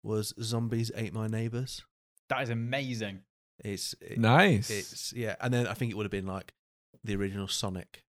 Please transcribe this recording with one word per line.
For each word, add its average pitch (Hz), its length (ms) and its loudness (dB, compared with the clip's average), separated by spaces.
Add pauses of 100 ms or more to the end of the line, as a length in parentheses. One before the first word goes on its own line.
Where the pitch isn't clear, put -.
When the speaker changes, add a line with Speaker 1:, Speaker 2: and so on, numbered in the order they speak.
Speaker 1:
was 107 300 -2 (100)
Zombies 113 520 0
Ate 110 180 -4
My 110 140 -2
Neighbors. 113 560 -2 (480)
Speaker 2:
That 131 120 2
is 117 80 -2
amazing. 117 680 -2 (420)
Speaker 1:
It's 101 380 -4
it, - 180 -8
Speaker 3:
Nice. 117 520 8
Speaker 1:
it's, - 420 -6
yeah, 113 280 -4
and 123 120 0
then 123 140 4
I 95 80 -2
think 120 180 -2
it 92 40 -4
would 107 80 0
have 98 60 -2
been, 95 160 -2
like, 95 260 -6 (520)
the 104 120 0
original 98 320 -2
Sonic. - 540 -6 (100)